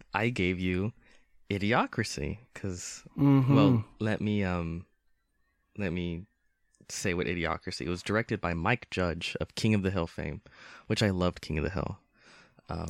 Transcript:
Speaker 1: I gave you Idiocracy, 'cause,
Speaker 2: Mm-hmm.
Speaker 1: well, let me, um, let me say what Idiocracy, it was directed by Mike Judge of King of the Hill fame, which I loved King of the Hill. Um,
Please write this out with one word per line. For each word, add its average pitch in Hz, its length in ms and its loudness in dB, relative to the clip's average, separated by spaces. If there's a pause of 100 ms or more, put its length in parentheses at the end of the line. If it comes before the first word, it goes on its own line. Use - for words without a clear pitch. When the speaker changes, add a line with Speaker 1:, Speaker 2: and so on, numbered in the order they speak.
(140)
Speaker 1:
I 110 160 2
gave 92 300 0
you 92 340 0 (560)
Idiocracy, 101 920 -2 (140)
'cause, - 500 -10 (140)
Speaker 2:
Mm-hmm. 139 380 6
Speaker 1:
well, 123 300 6 (140)
let 110 220 0
me, 104 220 2
um, 87 420 -2 (920)
let 95 160 -2
me 87 300 -4 (680)
say - 240 -2
what 85 140 -2
Idiocracy, 80 580 -4
it 76 40 -2
was 90 140 -4
directed 110 380 -2
by 85 120 0
Mike 87 380 0
Judge 85 480 -2
of - 160 -6
King 110 180 2
of 101 100 2
the 92 80 0
Hill 85 160 0
fame, 78 340 -8 (460)
which 110 140 0
I 110 100 4
loved 90 300 0
King 78 160 -4
of 76 60 0
the - 60 0
Hill. - 280 -4 (720)
Um, 82 200 -6